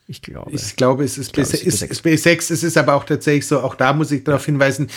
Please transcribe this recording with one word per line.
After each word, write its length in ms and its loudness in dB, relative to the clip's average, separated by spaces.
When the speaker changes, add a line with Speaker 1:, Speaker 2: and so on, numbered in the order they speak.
Speaker 1:
Ich 160 -16
glaube. 320 -14
Speaker 2:
Ich 220 -8
glaube, 280 2
es 140 -4
ist 100 -8
Speaker 1:
Ich 60 -16
glaube, 160 0
Speaker 2:
B 80 -4
sechs, 100 -6
Speaker 1:
es 140 0
ist 100 -6
Speaker 2:
ist 120 -10
B 140 4
sechs, 340 2
es 120 -2
ist 140 0
aber 160 4
auch 100 2
tatsächlich 440 0
so, 140 2
auch 120 -4
da 200 2
muss 180 0
ich 120 -2
darauf 220 0
hinweisen, 520 2